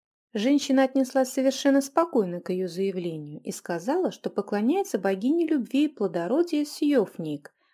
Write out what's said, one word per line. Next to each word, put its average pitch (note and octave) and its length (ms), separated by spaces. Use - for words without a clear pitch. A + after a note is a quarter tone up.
Женщина C4+ 520
отнеслась C4 480
совершенно C4+ 480
спокойно A#3+ 600
к F#3 100
ее F#3 160
заявлению E3+ 760
и - 100
сказала, G#3+ 580
что - 200
поклоняется A3 680
богине G#3+ 480
любви C#4+ 380
и D4+ 40
плодородия A3+ 760
Сьефник, F#3 920